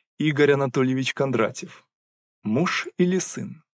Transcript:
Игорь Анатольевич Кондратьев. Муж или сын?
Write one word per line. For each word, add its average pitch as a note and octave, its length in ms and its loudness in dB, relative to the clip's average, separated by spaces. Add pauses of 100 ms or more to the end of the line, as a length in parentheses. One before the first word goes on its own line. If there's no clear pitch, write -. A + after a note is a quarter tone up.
(200)
Игорь D3 320 4
Анатольевич C3 640 0
Кондратьев. - 720 -4 (560)
Муж C3 440 -2 (100)
или F3+ 200 2
сын? - 460 -6 (100)